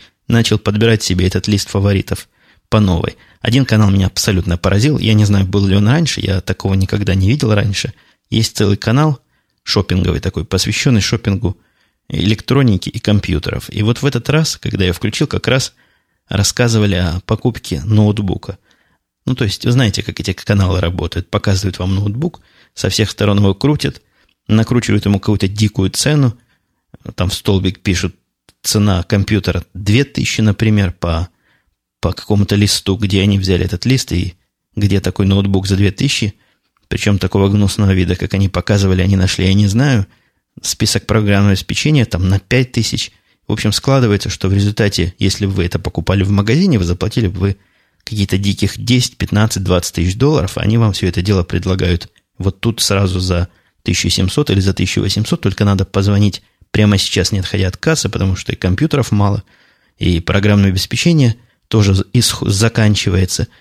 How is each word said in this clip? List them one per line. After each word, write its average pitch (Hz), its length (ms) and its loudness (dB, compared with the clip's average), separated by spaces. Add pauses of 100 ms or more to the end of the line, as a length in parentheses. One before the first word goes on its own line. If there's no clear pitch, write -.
(280)
начал 113 300 2
подбирать 110 440 0
себе 90 240 0
этот 92 220 -2
лист 104 200 0
фаворитов 101 600 -2 (400)
по 110 100 2
новой. 95 380 0 (240)
Один 127 240 2
канал 107 260 4
меня 98 160 2
абсолютно 87 520 -2
поразил, 107 400 0
я 110 160 2
не 107 100 6
знаю, 98 220 2
был 98 200 0
ли 95 80 2
он 104 140 2
раньше, 156 320 0
я 98 200 -2
такого 98 340 -4
никогда 98 400 0
не 95 140 2
видел 131 260 0
раньше. 101 400 -2 (340)
Есть 110 280 -2
целый 101 200 2
канал 143 440 0 (440)
шопинговый 92 560 0
такой, - 240 -6
посвящённый 113 560 0
шопингу 98 580 -2 (500)
электроники 127 800 0
и - 100 -8
компьютеров. - 760 -2
И 107 100 -2
вот 113 200 0
в 139 40 2
этот 123 220 -2
раз, 151 280 0
когда 98 280 -4
я 90 80 2
включил, 107 340 -4
как - 220 -4
раз 131 260 -2 (540)
рассказывали 104 680 0
о 87 280 -2
покупке 107 580 -4
ноутбука. 104 760 0 (680)
Ну, 127 80 -2
то 123 100 -2
есть, - 200 -4
вы 120 80 2
знаете, 120 300 2
как - 180 -8
эти - 120 -4
каналы 90 480 0
работают. 90 500 -4
Показывают 98 480 -2
вам 95 160 -2
ноутбук, 107 460 -4 (340)
со - 140 -4
всех 104 220 0
сторон 101 280 0
его 98 160 4
крутят, 143 480 -2 (460)
накручивают 110 580 2
ему 101 120 2
какую-то 98 300 0
дикую 104 420 -2
цену. 139 460 0 (800)
Там 92 140 -2
в - 40 -6
столбик 95 460 -2
пишут, 90 360 -2 (460)
цена 104 400 0
компьютера 98 640 -2 (100)
две 101 300 2
тысячи, - 360 -4
например, 104 520 2
по, 85 360 -4 (720)
по 90 120 -2
какому-то 101 440 -2
листу, 101 400 0
где 95 260 0
они 101 160 2
взяли 92 260 0
этот - 220 -4
лист 127 260 0
и 92 220 -4 (400)
где 98 260 0
такой 95 260 -2
ноутбук 98 400 2
за 98 100 0
две 98 160 2
тысячи. 123 420 -2 (540)
Причём 98 300 0
такого 98 300 2
гнусного 101 440 2
вида, 90 240 0
как - 180 -6
они 98 140 0
показывали, 92 520 0
они 98 140 2
нашли, 95 320 0
я 95 80 2
не 104 140 4
знаю. 117 380 2 (540)
Список - 460 -2
программного 104 460 2
обеспечения 139 520 0
там 90 240 -2
на 98 120 2
пять 123 320 0
тысяч. - 400 -4 (340)
В 107 60 -2
общем, 104 200 -2
складывается, 123 560 0
что 95 200 -4
в 95 40 0
результате, 101 640 0
если 101 280 -2
бы 98 60 -2
вы 92 120 -2
это 87 140 -2
покупали 92 460 -2
в 98 60 0
магазине, 117 480 2
вы 90 60 0
заплатили 98 440 -2
бы 95 280 -2 (480)
какие-то 101 340 -2
диких 101 380 -2
десять, 123 400 0
пятнадцать, 104 460 0
двадцать 92 320 0
тысяч 90 220 0
долларов, 135 420 0
а - 40 -6
они 107 140 2
вам 110 160 2
всё - 140 -4
это 90 160 -2
дело 95 220 0
предлагают 90 640 -2 (300)
вот 92 220 -4
тут 113 200 0
сразу 95 400 0
за 90 280 0 (340)
тысячу 95 280 -2
семьсот 98 400 0
или 98 100 2
за 95 140 0
тысячу 101 280 -2
восемьсот, 110 380 -2
только 101 240 -2
надо 98 200 2
позвонить 101 580 0 (300)
прямо 101 260 4
сейчас, - 320 -2
не 101 80 -2
отходя 95 300 -2
от - 80 -6
кассы, 156 320 -2
потому 98 260 -2
что - 180 -6
и - 40 -6
компьютеров 127 560 0
мало, 101 320 0 (540)
и 85 220 0
программное 98 500 2
обеспечение – 127 640 2 (320)
тоже 101 260 4
з-, 95 180 2
исх-, - 360 0
заканчивается. 101 1000 0 (140)